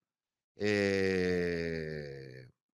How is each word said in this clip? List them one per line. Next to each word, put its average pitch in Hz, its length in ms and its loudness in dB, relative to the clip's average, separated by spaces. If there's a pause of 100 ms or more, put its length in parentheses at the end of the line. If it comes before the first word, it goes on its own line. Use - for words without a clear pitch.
(540)
ε, 85 1900 0 (280)